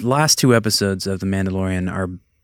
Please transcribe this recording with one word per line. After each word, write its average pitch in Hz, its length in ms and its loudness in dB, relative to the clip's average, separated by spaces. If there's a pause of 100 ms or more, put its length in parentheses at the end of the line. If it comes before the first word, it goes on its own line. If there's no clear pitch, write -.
last 147 320 2
two 127 160 4
episodes 101 520 0
of 95 140 -4
The 98 60 -2
Mandalorian 95 640 -2
are 92 180 -4 (360)